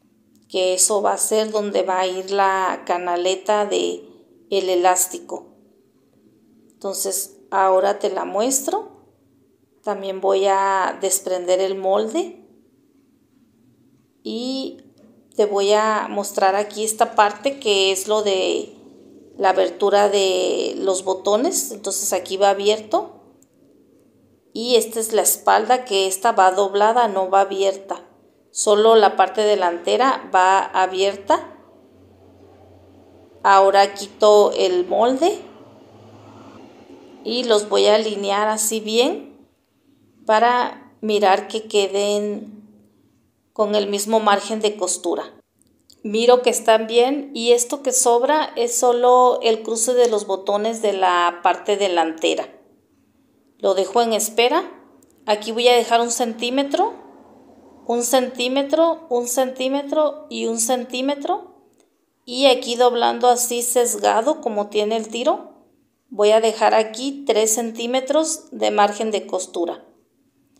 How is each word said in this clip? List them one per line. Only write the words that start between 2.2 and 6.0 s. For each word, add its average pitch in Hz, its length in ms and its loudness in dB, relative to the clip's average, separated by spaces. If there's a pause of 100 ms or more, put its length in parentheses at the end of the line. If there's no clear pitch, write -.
la 190 520 0
canaleta 185 840 -2
de 180 380 -4 (460)
el 190 180 -2
elástico. 180 800 -2 (1300)